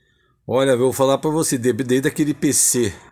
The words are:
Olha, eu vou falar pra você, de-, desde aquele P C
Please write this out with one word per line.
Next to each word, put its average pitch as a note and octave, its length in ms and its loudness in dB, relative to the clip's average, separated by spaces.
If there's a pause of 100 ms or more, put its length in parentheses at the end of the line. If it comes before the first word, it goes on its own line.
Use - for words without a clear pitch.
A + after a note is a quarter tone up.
(460)
Olha, C3+ 260 0
eu A#2+ 60 2
vou B2+ 140 2
falar C3+ 260 2
pra D#3 120 -4
você, D3+ 260 -2
de-, B2 160 0
desde B2+ 360 0
aquele D3 260 -2
P D3 180 0
C A#2 400 0 (200)